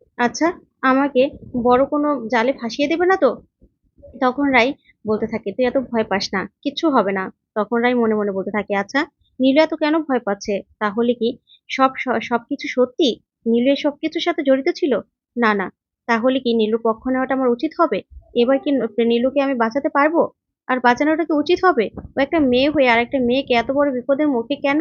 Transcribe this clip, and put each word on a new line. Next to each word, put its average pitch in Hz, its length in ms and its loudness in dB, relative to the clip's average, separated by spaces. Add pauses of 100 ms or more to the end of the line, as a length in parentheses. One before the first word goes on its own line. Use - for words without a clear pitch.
(180)
আচ্ছা, 240 280 0 (360)
আমাকে 262 400 2 (400)
বড় 247 240 4
কোনো 294 220 -2 (200)
জালে 240 240 0
ফাঁসিয়ে 269 380 -4
দেবে 330 160 0
না 381 100 2
তো?" 277 140 4 (920)
তখন 262 300 0
রাই 247 180 4 (360)
বলতে 214 220 -2
থাকে, 220 260 -8
"তুই 254 140 -2
এত 247 120 0
ভয় 233 300 -4
পাস 196 240 -2
না, 196 80 -2 (200)
কিচ্ছু - 300 -4
হবে 202 220 2
না।" 190 120 -4 (300)
তখন 214 260 -2
রাই 247 140 2
মনে 226 200 0
মনে 202 180 -2
বলতে 190 180 -6
থাকে, 202 240 -4
"আচ্ছা, 202 260 -2 (400)
নীলু 262 220 4
এত 320 120 0
কেন 302 240 0
ভয় 269 260 -2
পাচ্ছে? 202 300 -4 (240)
তাহলে 233 360 0
কি 233 140 -2 (420)
সব 262 240 2
স-, 226 280 -4
সবকিছু 240 460 -6
সত্যি? 247 400 0 (380)
নীলু 240 240 2
এই 277 80 2
সবকিছুর 311 440 -4
সাথে 339 200 -2
জড়িত 269 320 2
ছিল? 302 180 -2 (440)
না, 233 180 2
না, 190 120 -4 (420)
তাহলে 247 320 2
কি 240 140 -2
নীলুর 226 300 0
পক্ষ 220 240 -2
নেওয়াটা 262 260 -2
আমার 262 140 0
উচিত 240 280 -2
হবে? 302 220 2 (360)
এবার 240 240 2
কি 285 120 -4
ন-, 233 380 0
নীলুকে 254 320 0
আমি 277 140 0
বাঁচাতে 240 340 0
পারবো? 302 340 2 (460)
আর 254 120 -2
বাঁচানোটা 302 440 2
কি 330 80 -4
উচিত 302 320 2
হবে? 277 200 4 (240)
ও - 120 -12
একটা 285 200 0
মেয়ে 262 300 2
হয়ে 277 180 2
আর 233 100 4
একটা 240 200 -2
মেয়েকে 254 360 0
এত 233 160 0
বড় 285 220 2
বিপদের 269 360 0
মুখে 247 280 -2
কেন 285 240 0